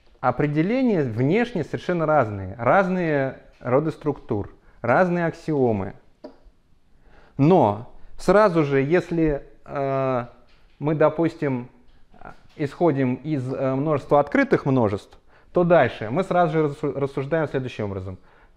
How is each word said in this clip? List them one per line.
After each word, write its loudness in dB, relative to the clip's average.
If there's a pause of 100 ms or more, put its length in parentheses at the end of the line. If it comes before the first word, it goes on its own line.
(200)
определения 0
внешне 0
совершенно -4
разные. 0
Разные 0 (200)
роды 0
структур, -6 (260)
разные 2
аксиомы. -2 (1400)
Но 4 (260)
сразу 4
же, 0
если, 0 (180)
э, -4 (520)
мы, -2
допустим, 0 (880)
исходим 0
из, -4
э, -2
множества 0
открытых 0
множеств, 0 (340)
то 2
дальше 2
мы -2
сразу 0
же 0
рассу-, -6
рассуждаем -4
следующим -6
образом. -8 (380)